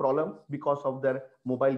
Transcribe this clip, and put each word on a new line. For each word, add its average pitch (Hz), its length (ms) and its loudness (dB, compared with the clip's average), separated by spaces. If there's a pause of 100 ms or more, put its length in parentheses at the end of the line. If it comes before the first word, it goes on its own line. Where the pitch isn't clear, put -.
problem 151 320 2 (140)
because 143 340 -2
of 131 200 -2
their 131 200 0 (300)
mobile 135 240 2